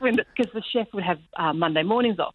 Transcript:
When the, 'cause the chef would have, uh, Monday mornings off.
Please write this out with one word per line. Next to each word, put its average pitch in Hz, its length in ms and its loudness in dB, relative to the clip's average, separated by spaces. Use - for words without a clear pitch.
When 247 160 2
the, - 80 2
'cause 240 160 0
the 214 100 -6
chef 226 200 -2
would 196 120 -4
have, 170 160 -2
uh, 160 160 0
Monday 160 320 2
mornings 220 340 2
off. 147 160 -4